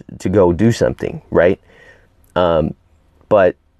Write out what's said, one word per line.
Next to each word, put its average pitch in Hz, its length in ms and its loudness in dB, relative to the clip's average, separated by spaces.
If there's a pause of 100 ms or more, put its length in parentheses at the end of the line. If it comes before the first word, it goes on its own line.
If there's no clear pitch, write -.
(200)
to 98 100 -6
go 92 220 2
do 101 200 2
something, - 580 -4
right? 85 320 0 (760)
Um, 85 380 -2 (560)
but, 98 260 2 (240)